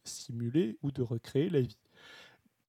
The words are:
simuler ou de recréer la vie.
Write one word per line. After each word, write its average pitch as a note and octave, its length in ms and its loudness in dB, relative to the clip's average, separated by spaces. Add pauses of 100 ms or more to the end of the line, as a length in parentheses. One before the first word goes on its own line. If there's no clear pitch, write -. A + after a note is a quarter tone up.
simuler B2+ 800 -2
ou C#3 80 -2
de C3+ 120 -2
recréer C3 460 0
la E3 120 4
vie. A#2 180 0 (920)